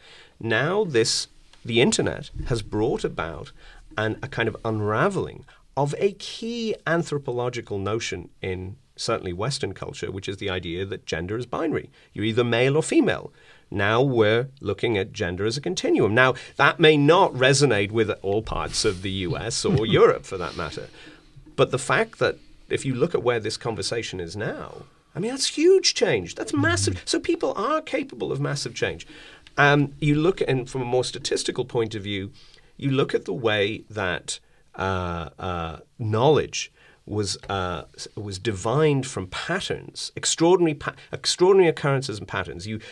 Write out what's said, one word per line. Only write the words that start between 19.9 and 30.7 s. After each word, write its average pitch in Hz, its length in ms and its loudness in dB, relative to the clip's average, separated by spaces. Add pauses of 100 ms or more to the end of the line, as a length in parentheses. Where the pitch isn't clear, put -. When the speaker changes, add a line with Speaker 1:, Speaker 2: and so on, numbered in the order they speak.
Speaker 1:
Europe, 196 240 4
for - 140 -10
that 85 180 -6
matter. - 320 -8 (720)
But 127 140 4
the 127 80 -2
fact 196 400 -2
that 113 180 0 (320)
if - 160 -4
you 131 100 -2
look 147 180 0
at 127 100 0
where 117 180 2
this 107 160 -6
conversation 110 640 -6
is 85 160 -10
now, 170 460 -8 (300)
I - 60 -10
mean, 220 120 -4
that's - 260 -4
huge 359 360 6
change. 165 420 0
That's - 180 -8
massive. 320 400 2
Speaker 2:
Mm-hmm. - 140 -12
Speaker 1:
So 330 120 0
people 330 380 -2
are 285 240 -2
capable 269 500 -6
of 135 80 -4
massive 143 360 -4
change. 85 300 -4 (520)
Um, 147 420 6
you 147 160 2
look, 160 320 2
and 131 220 0
from 135 120 -4